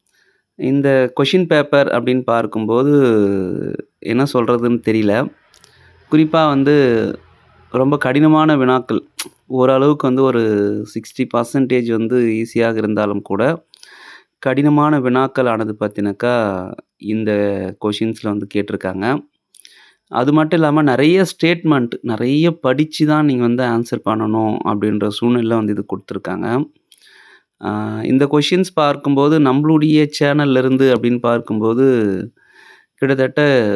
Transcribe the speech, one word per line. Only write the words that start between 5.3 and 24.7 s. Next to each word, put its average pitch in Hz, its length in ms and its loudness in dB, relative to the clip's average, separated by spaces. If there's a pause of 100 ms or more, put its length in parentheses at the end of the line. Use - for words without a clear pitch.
குறிப்பா 156 360 2
வந்து 139 720 2 (520)
ரொம்ப 135 260 0
கடினமான 156 600 4
வினாக்கள், 127 480 0 (420)
ஓரளவுக்கு 131 600 2
வந்து 131 160 0
ஒரு 127 180 2 (540)
சிக்ஸ்டி 120 320 -8 (100)
பர்சன்டேஜ் 123 540 -2
வந்து 113 300 -2
ஈஸியாக 113 560 -2
இருந்தாலும் 104 460 -2
கூட, 127 440 -4 (720)
கடினமான 147 600 2
வினாக்கள் 131 460 0
ஆனது 110 340 -2
பார்த்தீங்கன்னாக்கா, 104 920 -4 (240)
இந்த 107 360 -4 (520)
கொஷின்ஸ்ல 110 380 -4
வந்து 104 320 -6
கேட்டிருக்காங்க. 101 760 -4 (800)
அது 127 240 -2
மட்டும் 156 260 2
இல்லாம 156 240 2
நிறைய 147 420 2
ஸ்டேட்மெண்ட், 165 640 0 (120)
நிறைய 131 480 0
படிச்சு 151 560 -2
தான் 151 180 2
நீங்க 131 180 0
வந்து 120 220 0
ஆன்சர் 117 440 -4
பண்ணணும் 110 560 -2
அப்படின்ற 107 440 -2